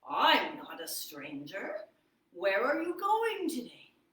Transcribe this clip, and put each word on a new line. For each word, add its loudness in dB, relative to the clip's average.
I'm 4
not -12
a -10
stranger. -8
Where 2
are 2
you -2
going 2
today? -8